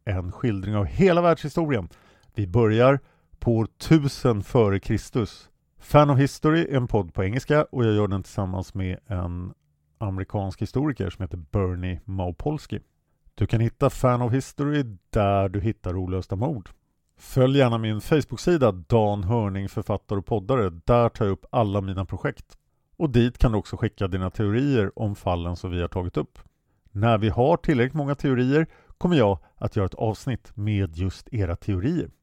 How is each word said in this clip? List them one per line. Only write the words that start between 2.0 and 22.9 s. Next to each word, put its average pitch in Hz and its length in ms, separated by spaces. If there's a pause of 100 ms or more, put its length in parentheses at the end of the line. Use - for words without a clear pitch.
Vi 101 120
börjar 117 540 (380)
på 120 180
år 110 100
tusen 131 760
före 101 380
Kristus. - 680 (280)
Fan 147 320
of 131 80
History 156 420
är 143 160
en 123 120
podd 95 260
på 101 100
engelska 135 480
och 123 120
jag 107 100
gör 104 140
den 95 140
tillsammans 95 520
med 92 320
en 90 460 (460)
amerikansk 98 640
historiker 120 480
som - 120
heter 92 160 (120)
Bernie 90 540
Maupolsky. 95 760 (540)
Du 107 120
kan 110 140
hitta 117 300
Fan 123 320
of 117 100
History 143 520 (260)
där 98 380
du 92 120
hittar 92 360
olösta 92 400
mord. 117 320 (500)
Följ 131 400
gärna 117 200
min 107 220
Facebook-sida 139 720
Dan 104 520
Hörning, 98 440
författare - 500
och 90 80
poddare. 104 440 (140)
Där 120 240
tar - 160
jag 98 80
upp - 180
alla 104 300
mina 95 240
projekt. - 540 (400)